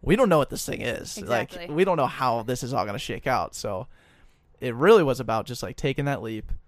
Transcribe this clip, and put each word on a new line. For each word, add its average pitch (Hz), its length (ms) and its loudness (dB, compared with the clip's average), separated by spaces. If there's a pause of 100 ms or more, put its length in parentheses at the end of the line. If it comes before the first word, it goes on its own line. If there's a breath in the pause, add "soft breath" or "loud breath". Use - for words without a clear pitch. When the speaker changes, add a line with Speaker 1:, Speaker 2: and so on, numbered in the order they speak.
Speaker 1:
"We 175 140 2
don't 240 140 6
know 160 100 6
what 131 100 2
this - 160 -8
thing - 160 -6
is. - 380 -6
Speaker 2:
Exactly. 127 480 -4
Speaker 1:
Like, - 20 -10
we 165 160 2
don't 180 120 2
know 131 100 2
how 120 340 0
this 123 220 -4
is 127 100 -6
all 104 140 -2
gonna 101 100 -6
shake - 300 -8
out." 113 260 0
So 104 340 -6 (720 soft breath)
it 123 140 -4
really 180 300 8
was 131 160 0
about 113 260 -2
just, - 160 -12
like, 90 160 -8
taking 139 280 -2
that 139 180 -4
leap 110 280 -6 (160)